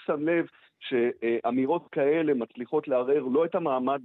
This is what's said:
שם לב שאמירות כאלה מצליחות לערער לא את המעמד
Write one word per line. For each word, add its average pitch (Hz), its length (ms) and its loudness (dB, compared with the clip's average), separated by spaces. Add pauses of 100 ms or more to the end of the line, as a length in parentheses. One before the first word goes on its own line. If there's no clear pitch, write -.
שם 156 220 -2
לב 170 180 2 (340)
שאמירות 120 1120 0
כאלה 147 420 2
מצליחות 123 540 -4
לערער 131 340 2
לא 131 220 2
את 165 100 -2
המעמד 139 500 0